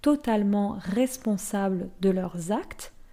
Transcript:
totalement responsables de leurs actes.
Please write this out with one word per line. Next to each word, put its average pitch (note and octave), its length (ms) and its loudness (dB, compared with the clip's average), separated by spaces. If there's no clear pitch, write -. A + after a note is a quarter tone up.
totalement G#3 760 2
responsables G3 1080 0
de F#3+ 100 4
leurs F3+ 400 -2
actes. - 420 -6